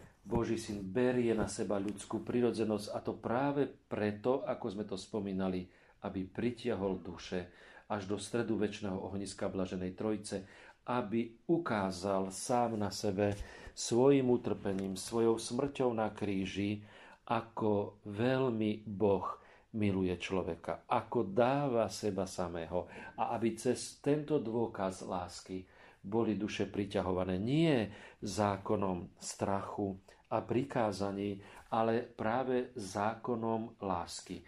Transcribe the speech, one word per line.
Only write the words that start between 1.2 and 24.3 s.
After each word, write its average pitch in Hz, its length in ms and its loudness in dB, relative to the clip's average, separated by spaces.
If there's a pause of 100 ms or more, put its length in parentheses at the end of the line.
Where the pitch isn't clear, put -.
na 104 160 0
seba 101 320 0
ľudskú 104 400 -4
prirodzenosť, 110 720 2
a 117 80 -4
to 107 160 -4
práve 139 480 2
preto, 107 800 0
ako 123 240 -2
sme 101 160 -4
to 101 80 -6
spomínali, 95 720 -2 (400)
aby 95 240 -4
pritiahol 101 720 -2
duše 90 480 -6 (400)
až 101 160 -2
do 101 140 -2
stredu 113 340 -2
večného 101 400 -2
ohniska 95 560 -4
blaženej 92 480 -2
Trojice, 107 480 -2 (400)
aby 117 640 -2
ukázal 95 800 2
sám 117 480 2
na 101 140 0
sebe 104 420 2 (400)
svojim 127 560 6
utrpením, 98 640 0
svojou 113 480 2
smrťou 127 540 0
na 107 180 0
kríži, 101 680 -2 (420)
ako 110 800 -2
veľmi 110 800 0
Boh 98 400 4 (480)
miluje 95 460 2
človeka, 87 680 -4
ako 110 480 0
dáva 123 560 4
seba 95 400 -2
samého, 85 560 -2 (320)
a 120 160 0
aby 110 240 0
cez - 400 -2
tento 147 400 2